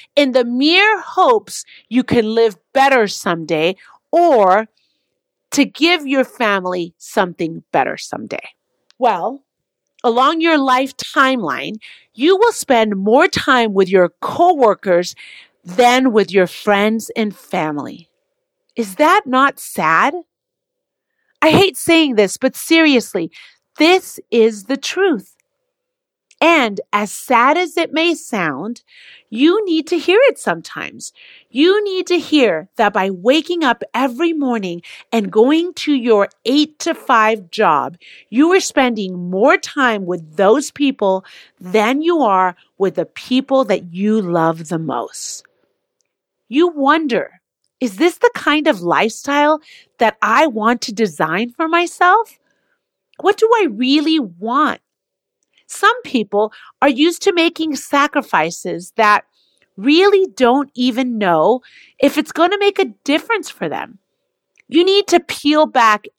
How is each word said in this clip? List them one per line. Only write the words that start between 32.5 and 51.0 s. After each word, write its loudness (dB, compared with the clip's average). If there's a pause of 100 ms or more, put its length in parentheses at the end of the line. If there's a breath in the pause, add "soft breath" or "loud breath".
that 2
by -2
waking -2
up 0 (120)
every -2
morning -4 (280 loud breath)
and -2
going 2
to -2
your 2 (160)
eight-to-five 0
job, 0 (320 loud breath)
you 2
are 4
spending -2 (120)
more 2
time -2
with -8
those 2
people -2 (340 loud breath)
than -2
you 0
are 0 (220 soft breath)
with -2
the -4
people -2
that -4
you 0
love -2
the -6
most. -10 (1080)
You 2
wonder, -2 (400)
"Is -6
this 0
the 4
kind 0
of 0
lifestyle 0 (360 soft breath)
that 0
I 2
want -2
to -10
design -2